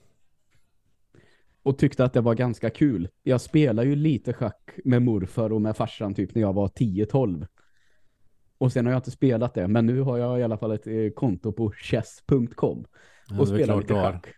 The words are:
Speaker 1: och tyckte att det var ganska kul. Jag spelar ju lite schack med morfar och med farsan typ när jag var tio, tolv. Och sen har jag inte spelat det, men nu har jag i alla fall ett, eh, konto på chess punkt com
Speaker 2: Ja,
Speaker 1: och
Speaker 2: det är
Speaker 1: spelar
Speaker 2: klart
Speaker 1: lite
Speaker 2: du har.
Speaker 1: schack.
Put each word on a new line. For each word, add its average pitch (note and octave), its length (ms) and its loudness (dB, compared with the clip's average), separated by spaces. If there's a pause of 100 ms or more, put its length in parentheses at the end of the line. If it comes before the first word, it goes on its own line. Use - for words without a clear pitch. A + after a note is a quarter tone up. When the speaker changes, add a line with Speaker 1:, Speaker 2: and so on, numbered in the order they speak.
(1600)
Speaker 1:
och C3+ 140 2
tyckte C3 280 2
att B2 80 0
det B2 80 2
var A#2 140 2
ganska A2+ 340 -2
kul. A2+ 380 0 (160)
Jag B2+ 180 2
spelar B2 420 2
ju C#3+ 120 2
lite C#3+ 380 0
schack - 360 -8 (160)
med B2 160 4
morfar A2 500 0
och A2 100 0
med G#2+ 160 -2
farsan A2 360 -4
typ G2 220 -4
när A#2 60 2
jag G2+ 120 2
var G2+ 140 2
tio, G#2 380 -2
tolv. G2+ 400 -2 (1120)
Och B2+ 160 0
sen A#2+ 120 0
har B2 80 2
jag C3 60 0
inte B2+ 120 -8
spelat A#2 420 0
det, F2+ 140 -2
men A2+ 180 4
nu B2+ 160 2
har C3+ 160 -2
jag B2 220 -2
i B2 40 0
alla A2 140 -2
fall A2 140 -4
ett, G#2+ 160 -6
eh, A2 280 -2
konto A2 360 -2
på G#2+ 200 -2
chess - 540 -6
punkt B2 300 0
com C2+ 300 -4 (440)
Speaker 2:
Ja, G2+ 100 -2
Speaker 1:
och G2+ 60 4
Speaker 2:
det G2 60 0
är G2+ 40 0
Speaker 1:
spelar C3+ 100 2
Speaker 2:
klart G#2+ 180 2
Speaker 1:
lite - 100 -2
Speaker 2:
du G2+ 60 2
har. F#2+ 120 0
Speaker 1:
schack. F#2 160 -12 (100)